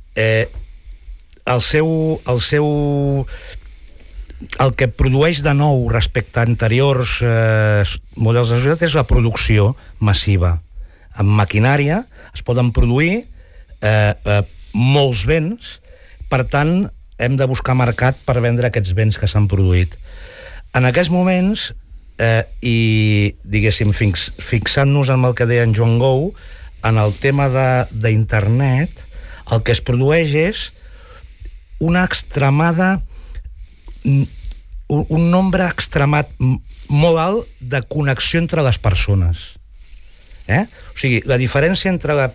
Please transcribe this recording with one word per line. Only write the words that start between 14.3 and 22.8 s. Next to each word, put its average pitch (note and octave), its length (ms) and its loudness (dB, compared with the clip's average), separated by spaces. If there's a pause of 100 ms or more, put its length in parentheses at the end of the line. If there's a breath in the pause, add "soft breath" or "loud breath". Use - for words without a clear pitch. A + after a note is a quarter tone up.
molts B2+ 540 2
béns, D#3+ 520 -2 (480 soft breath)
per B2+ 200 0
tant, D#3+ 440 0 (300)
hem B2+ 180 0
de C3+ 100 2
buscar B2+ 300 -2
mercat B2+ 480 0
per G#2+ 160 0
vendre A#2+ 260 0
aquests G2 260 -2
béns A2 260 0
que G2+ 100 0
s'han G#2 180 2
produït. F2+ 480 2 (760 loud breath)
En B2+ 140 2
aquests D3+ 280 2
moments, F#3 560 0 (460)
eh, A2+ 280 2 (140)
i, A2 840 2